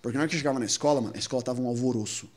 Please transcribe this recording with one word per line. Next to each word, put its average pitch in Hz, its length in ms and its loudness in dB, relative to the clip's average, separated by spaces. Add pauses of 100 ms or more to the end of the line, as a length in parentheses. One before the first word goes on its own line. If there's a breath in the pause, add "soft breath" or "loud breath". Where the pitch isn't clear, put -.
Porque 120 140 -2
na 143 60 2
hora 156 80 0
que 175 60 -2
chegava 139 220 2
na 117 60 0
escola, 143 360 2
mano, 107 140 -4
a 101 40 -8
escola 123 240 -2
tava 123 180 -2
um 127 80 0
alvoroço. 120 580 0 (100)